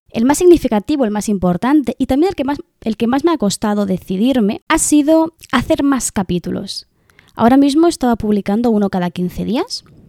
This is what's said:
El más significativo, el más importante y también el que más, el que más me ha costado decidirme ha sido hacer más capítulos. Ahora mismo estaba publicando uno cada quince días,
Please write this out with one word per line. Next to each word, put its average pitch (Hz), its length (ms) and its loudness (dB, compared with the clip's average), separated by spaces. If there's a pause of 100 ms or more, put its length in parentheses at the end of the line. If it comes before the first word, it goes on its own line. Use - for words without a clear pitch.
El 226 140 -4
más 277 140 2
significativo, 285 640 2
el 208 80 -2
más 208 160 -4
importante 202 720 0
y 262 80 0
también 294 240 2
el - 60 -6
que 277 100 -4
más, 277 140 -4 (220)
el 220 140 -4
que 233 120 -2
más 277 180 0
me 339 60 2
ha 311 60 0
costado 208 480 -2
decidirme 208 840 -2
ha 320 100 4
sido 320 540 2 (180)
hacer 294 320 0
más 277 300 -2
capítulos. 180 760 -6 (480)
Ahora 240 220 4
mismo 285 300 4
estaba 247 280 0
publicando 214 560 -2
uno 208 180 0
cada 175 220 -4
quince 180 320 -6
días, 247 400 -6 (260)